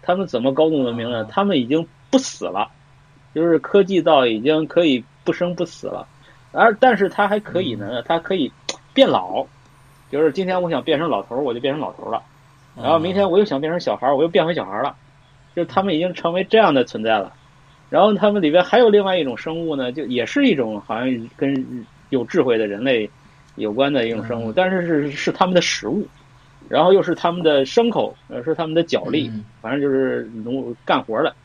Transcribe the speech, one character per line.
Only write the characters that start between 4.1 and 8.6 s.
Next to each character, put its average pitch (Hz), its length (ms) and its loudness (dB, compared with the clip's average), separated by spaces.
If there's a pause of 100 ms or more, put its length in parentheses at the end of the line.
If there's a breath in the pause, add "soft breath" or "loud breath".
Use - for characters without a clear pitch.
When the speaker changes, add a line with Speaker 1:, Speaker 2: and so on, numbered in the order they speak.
Speaker 1:
已 110 140 0
经 156 260 2
可 170 200 2
以 127 180 2 (200)
不 165 100 0
生 180 200 -4
不 175 120 -4
死 - 220 -16
了。 92 200 -12 (460 soft breath)
而， 202 260 4
但 247 180 4
是 190 120 0
他 202 180 0
还 208 120 0
可 185 220 -4
以 127 140 -4
呢， 101 200 -8
Speaker 2:
嗯。 117 120 -6
Speaker 1:
他 165 100 0
可 190 160 -4
以 143 180 -2 (420)